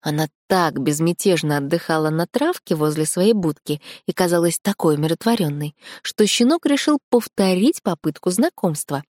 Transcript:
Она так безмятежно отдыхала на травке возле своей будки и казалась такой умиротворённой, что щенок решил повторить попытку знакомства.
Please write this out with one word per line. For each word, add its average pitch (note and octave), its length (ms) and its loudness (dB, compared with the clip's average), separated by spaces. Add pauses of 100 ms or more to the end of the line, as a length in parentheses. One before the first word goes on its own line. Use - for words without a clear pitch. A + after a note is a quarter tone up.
Она D3+ 260 -2 (200)
так E3+ 320 2
безмятежно D#3 760 0
отдыхала D#3 520 -2
на D#3+ 160 -2
травке D4 480 -2
возле D3+ 300 0
своей F#3+ 300 2
будки D#3 480 -4 (240)
и F3+ 60 -4
казалась E3+ 460 0
такой F3+ 360 0
умиротворённой, D#3 800 -2 (280)
что - 240 0
щенок C4+ 400 2
решил C#4+ 320 2 (120)
повторить G3+ 720 2
попытку E3+ 480 -4
знакомства. F3+ 800 -2